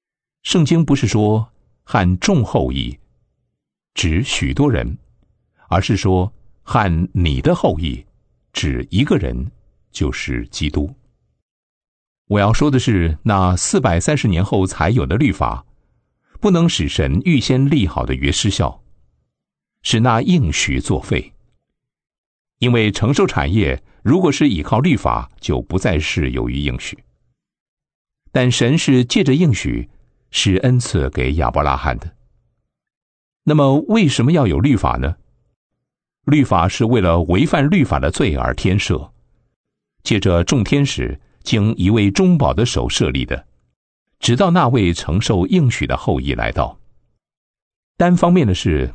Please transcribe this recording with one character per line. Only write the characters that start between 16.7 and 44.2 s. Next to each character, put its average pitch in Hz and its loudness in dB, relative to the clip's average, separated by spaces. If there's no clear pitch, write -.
神 73 -2
预 160 2
先 131 0
立 135 2
好 64 -4
的 65 -4
约 67 -2
失 104 -2
效， - -4
使 113 0
那 117 2
应 135 2
许 65 -2
作 76 -2
废。 - -6
因 120 2
为 110 2
承 117 0
受 - 2
产 76 -2
业 76 0
如 160 2
果 165 2
是 151 0
依 85 -2
靠 - -2
律 147 2
法， 57 -4
就 67 -4
不 80 -4
再 90 0
是 73 -4
由 60 -4
于 62 -6
应 69 -4
许。 - -14
但 127 2
神 123 2
是 131 4
借 156 0
着 135 2
应 160 2
许， 60 -6
施 95 0
恩 127 2
赐 73 -2
给 65 -2
亚 71 0
伯 73 0
拉 69 0
罕 65 -4
的。 - -14
那 151 0
么 143 4
为 214 4
什 120 0
么 139 2
要 147 2
有 78 0
律 127 4
法 60 -2
呢？ 67 -4
律 147 4
法 92 2
是 - -2
为 113 2
了 87 2
违 90 0
反 147 0
律 175 2
法 80 0
的 69 -2
罪 98 -2
而 62 -2
添 98 0
设， - -4
借 107 0
着 87 2
众 117 -2
天 143 0
使 65 -6
经 110 0
一 90 0
位 104 4
中 180 4
保 69 0
的 101 0
手 64 -4
设 - -2
立 65 -4
的， 64 -8
直 123 0